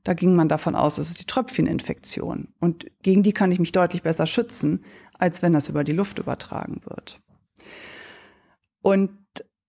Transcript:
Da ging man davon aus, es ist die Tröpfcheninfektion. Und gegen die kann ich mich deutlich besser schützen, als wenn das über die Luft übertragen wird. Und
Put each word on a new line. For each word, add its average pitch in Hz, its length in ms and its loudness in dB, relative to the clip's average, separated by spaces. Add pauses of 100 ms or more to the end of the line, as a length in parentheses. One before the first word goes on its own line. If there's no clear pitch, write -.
Da 185 120 0
ging 175 200 4
man 160 140 6
davon 156 260 0
aus, 147 220 0
es 160 140 -4
ist 175 100 -8
die - 60 -16
Tröpfcheninfektion. - 1300 -4
Und 170 280 -2 (160)
gegen 190 200 6
die 202 120 4
kann 185 180 2
ich 180 60 0
mich 170 140 0
deutlich 175 300 2
besser 160 240 0
schützen, 190 560 -2 (360)
als 175 240 0
wenn 170 100 4
das 151 160 2
über 147 160 -2
die 151 80 -2
Luft 196 260 -2
übertragen - 640 -8
wird. - 360 -16 (1600)
Und 196 300 2 (580)